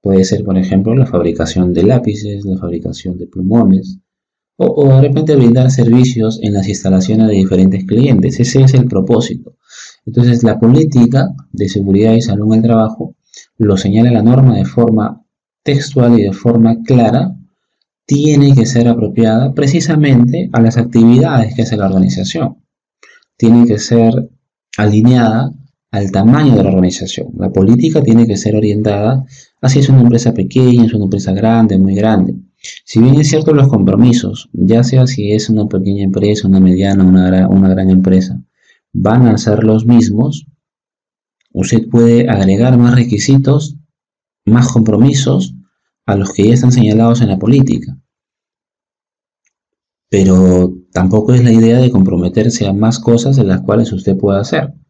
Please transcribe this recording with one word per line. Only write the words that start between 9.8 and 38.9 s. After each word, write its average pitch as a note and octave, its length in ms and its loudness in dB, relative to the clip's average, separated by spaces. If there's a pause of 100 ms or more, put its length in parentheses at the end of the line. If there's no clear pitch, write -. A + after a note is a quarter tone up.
Entonces, A#2+ 380 0
la G#2+ 160 0
política B2+ 760 2 (180)
de G2+ 160 -6
seguridad G2+ 460 0
y A#2 80 2
salud G#2+ 320 -2
en A2 60 2
el A2 60 -2
trabajo, A2 500 -2 (420)
lo G2+ 200 0
señala A2 340 0
la A2+ 100 0
norma B2 360 2
de F#2+ 80 -2
forma A2 580 -2 (400)
textual B2 560 0
y G2+ 40 0
de G2 100 -4
forma A#2 500 0
clara, B2 520 0 (680)
tiene C#3+ 480 2
que A#2 140 2
ser A#2 200 0
apropiada A2+ 680 -2
precisamente C#3+ 1000 0
a A#2 80 0
las A2+ 160 0
actividades A#2+ 800 2
que A2+ 80 -2
hace G#2+ 140 -6
la G2+ 100 -2
organización. F#2+ 680 -4 (800)
Tiene A#2 280 4
que G#2+ 140 -2
ser A#2 500 0 (480)
alineada A2+ 760 0 (380)
al G2+ 200 -6
tamaño B2+ 440 2
de - 80 2
la F#2+ 60 0
organización. - 580 -4 (100)
La F#2+ 140 -4
política A#2 500 2
tiene A2+ 240 2
que G2+ 120 -4
ser G#2+ 180 -4
orientada G#2+ 680 -2 (360)
a C3 80 0
si C#3 100 2
es C3+ 100 0
una C3+ 120 6
empresa A#2 320 2
pequeña, A#2+ 520 2
es A2 80 -2
una G#2 120 -2
empresa F#2+ 280 -4
grande, A2 440 0
muy F#2+ 180 0
grande. G#2 400 -2 (500)
Si - 140 -2
bien C3 160 4
es D3+ 140 2
cierto D#3 240 0
los C3+ 140 2
compromisos, G#2 840 0
ya A2 300 0
sea C3 240 2
si G#2 240 -4
es G#2+ 180 -4
una G#2+ 180 -2
pequeña G2 360 -4
empresa, G2+ 440 -2
una F#2+ 120 2
mediana, F#2+ 440 2
una F#2 260 4
gra-, F#2 200 0
una F#2+ 200 2
gran F#2+ 200 0
empresa, F#2 520 0 (520)